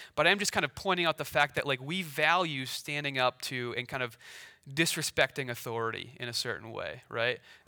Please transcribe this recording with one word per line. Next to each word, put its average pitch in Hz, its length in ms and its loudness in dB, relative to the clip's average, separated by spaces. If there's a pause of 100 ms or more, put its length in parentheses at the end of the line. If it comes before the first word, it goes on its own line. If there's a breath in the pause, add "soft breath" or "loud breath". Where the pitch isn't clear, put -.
(160 loud breath)
but 151 100 6
I'm 202 120 6
just 196 140 0
kind 165 120 2
of 139 100 -2
pointing 180 320 2
out 156 120 2
the 147 60 -2
fact 147 320 4
that, 127 100 0
like, 131 160 0
we 175 200 -4
value 156 640 2
standing 143 540 -4
up 127 240 2
to 120 340 -4
and 123 100 -4
kind 135 160 -4
of 117 140 -4 (560 loud breath)
disrespecting 143 800 2
authority 113 680 -4
in 123 100 -6
a 117 40 -8
certain 113 400 -4
way, 92 360 -8
right? 120 300 0 (300 loud breath)